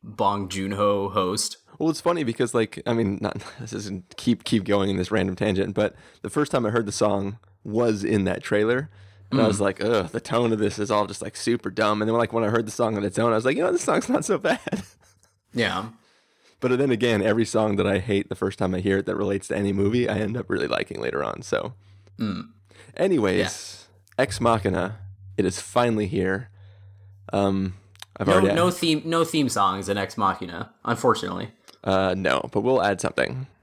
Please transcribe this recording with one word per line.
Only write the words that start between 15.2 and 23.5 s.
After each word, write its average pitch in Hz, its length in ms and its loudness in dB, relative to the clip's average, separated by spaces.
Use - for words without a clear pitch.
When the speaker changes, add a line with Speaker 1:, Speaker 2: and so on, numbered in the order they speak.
Speaker 1:
Yeah. 107 360 -2
Speaker 2:
But 123 180 2
then 135 140 2
again, 110 300 2
every 110 220 4
song 107 320 2
that 95 120 2
I 98 100 2
hate 98 300 0
the 104 80 -6
first 98 200 -4
time 92 160 0
I 92 60 -2
hear 98 200 2
it 101 80 -2
that 95 100 -4
relates 98 320 -2
to - 80 -2
any 101 160 0
movie, 107 360 0
I 107 100 -2
end 107 180 -4
up 120 120 -8
really - 200 -2
liking - 320 -4
later 62 240 -2
on, 50 180 -6
so. - 300 -4
Speaker 1:
Mm. 98 300 -4
Speaker 2:
Anyways, 113 880 0